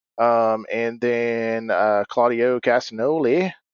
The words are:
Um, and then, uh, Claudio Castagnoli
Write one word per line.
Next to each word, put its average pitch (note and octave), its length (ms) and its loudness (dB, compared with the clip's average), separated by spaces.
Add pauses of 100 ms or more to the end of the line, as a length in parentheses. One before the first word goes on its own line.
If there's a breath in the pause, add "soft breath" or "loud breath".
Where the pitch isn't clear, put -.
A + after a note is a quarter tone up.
(200)
Um, A2+ 520 2
and A#2 280 -4
then, A#2 680 -2
uh, G2+ 400 2
Claudio A#2+ 500 2
Castagnoli C3 960 0 (200)